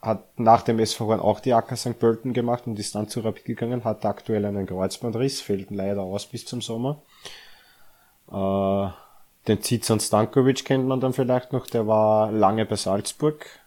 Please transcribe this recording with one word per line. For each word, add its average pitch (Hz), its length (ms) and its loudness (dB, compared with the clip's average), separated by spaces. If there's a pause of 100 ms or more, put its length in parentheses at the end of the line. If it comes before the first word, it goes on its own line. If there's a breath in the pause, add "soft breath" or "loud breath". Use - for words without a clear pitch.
hat - 360 -4
nach 117 240 8
dem 113 160 2
S 110 140 2
V 113 140 -4
Horn 110 140 2
auch 104 200 2
die 127 140 2
A 113 80 4
K - 120 -8
Sankt 117 240 -6
Pölten 117 360 0
gemacht 120 320 -2
und 110 120 -6
ist - 160 -8
dann 104 140 -4
zu - 120 -6
Rapid 107 260 -6
gegangen, 120 380 -4
hat 110 200 -4
aktuell 104 400 -2
einen 101 220 -2
Kreuzbandriss, 113 760 -4
fällt 98 300 -6
leider 101 320 -4
aus 95 240 -6
bis - 180 -12
zum 123 160 -8
Sommer. 123 420 -6 (1300 loud breath)
Äh, 98 600 0 (560 loud breath)
den 107 140 2
Zizan 110 380 0
Stankovic 127 680 2
kennt 131 200 2
man 131 140 0
dann 127 140 0
vielleicht 127 380 0
noch, 131 140 -4
der 113 200 0
war 107 440 4
lange 104 360 4
bei 107 100 -2
Salzburg 101 720 -2 (200)